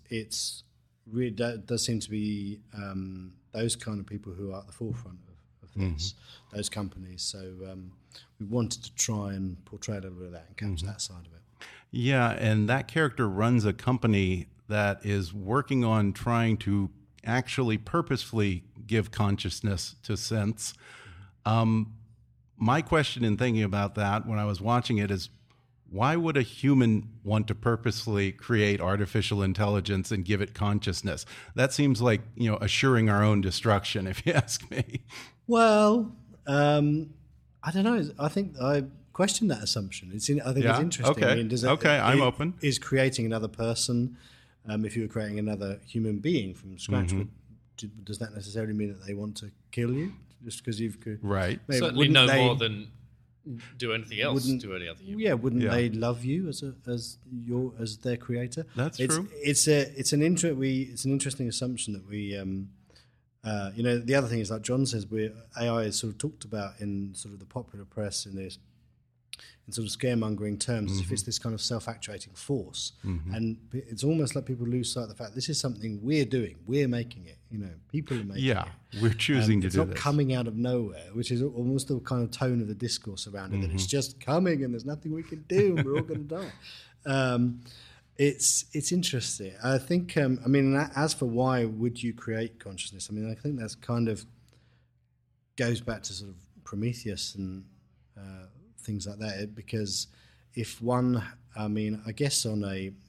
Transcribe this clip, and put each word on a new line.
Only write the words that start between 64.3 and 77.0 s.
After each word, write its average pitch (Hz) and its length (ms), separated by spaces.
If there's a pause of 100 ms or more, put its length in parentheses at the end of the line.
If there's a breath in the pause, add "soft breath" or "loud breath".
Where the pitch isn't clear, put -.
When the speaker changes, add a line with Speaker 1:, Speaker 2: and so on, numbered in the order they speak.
Speaker 1:
is, 101 100
like 110 120
John 131 220
says, 113 220
we're, 107 260 (260)
A 120 100
I 117 160
is 104 120
sort 110 160
of - 60
talked - 260
about 104 360
in 98 340
sort 104 180
of 101 80
the 95 60
popular 104 400
press 104 400
in 98 100
this, 95 220 (1080 loud breath)
in 104 60
sort 113 140
of 101 120
scaremongering 107 640
terms, 107 320
as 98 60
if 95 80
Speaker 2:
Mm-hmm. 101 80
Speaker 1:
it's 101 80
this - 160
kind 113 160
of 104 80
self-actuating 107 720
force. - 580 (120)
Speaker 2:
Mm-hmm. 90 300
Speaker 1:
And 113 360
p-, 127 180
it's 113 160
almost 151 300
like 135 100
people 120 220
lose 120 260
sight 120 120
of 107 40
the 107 60
fact 107 200
this 127 140
is 147 100
something 110 440
we're 143 240
doing, 104 300 (100)
we're 135 220
making 120 380